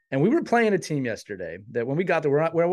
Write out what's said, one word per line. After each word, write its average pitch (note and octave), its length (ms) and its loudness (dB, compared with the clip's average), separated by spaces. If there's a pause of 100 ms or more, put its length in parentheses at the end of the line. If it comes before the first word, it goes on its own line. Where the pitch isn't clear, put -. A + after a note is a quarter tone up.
(120)
And C3+ 100 0
we F3+ 80 4
were D#4+ 140 4
playing A3+ 300 2
a F#3 40 4
team D3 280 -4
yesterday F#2 520 -8 (140)
that A#2 160 -2
when C#3 100 -2
we F#3 60 0
got E3 180 0
there, D3 100 0
we're D3 100 2
on, E3 120 0
we're, E3+ 180 2